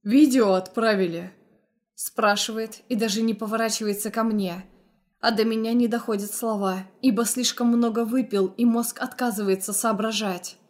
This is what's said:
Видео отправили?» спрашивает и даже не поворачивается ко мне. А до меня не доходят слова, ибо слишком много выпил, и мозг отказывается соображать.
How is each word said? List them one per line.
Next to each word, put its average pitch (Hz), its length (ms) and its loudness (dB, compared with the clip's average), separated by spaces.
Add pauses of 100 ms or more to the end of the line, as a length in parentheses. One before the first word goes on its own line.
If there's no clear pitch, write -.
Видео 247 520 6
отправили?» 185 800 0 (600)
спрашивает 220 920 -2
и 247 80 -2
даже 214 260 0
не 226 120 2
поворачивается 214 800 -2
ко 220 120 -2
мне. 190 420 -2 (540)
А - 120 2
до 220 120 0
меня 226 300 0
не 240 160 4
доходят 214 440 -4
слова, 196 540 -4 (140)
ибо 233 240 2
слишком 240 420 -2
много 233 380 2
выпил, 214 500 0
и 233 80 0
мозг 233 380 0
отказывается 208 720 -2
соображать. 208 840 -2 (120)